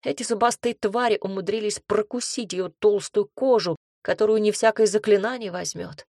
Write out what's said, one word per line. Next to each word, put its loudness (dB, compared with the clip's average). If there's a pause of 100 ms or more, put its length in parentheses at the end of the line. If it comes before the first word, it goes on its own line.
Эти -4
зубастые 0
твари 0
умудрились -4
прокусить -4
ее -4
толстую 2
кожу, 2 (240)
которую 2
не 2
всякое 2
заклинание 0
возьмет. -10 (120)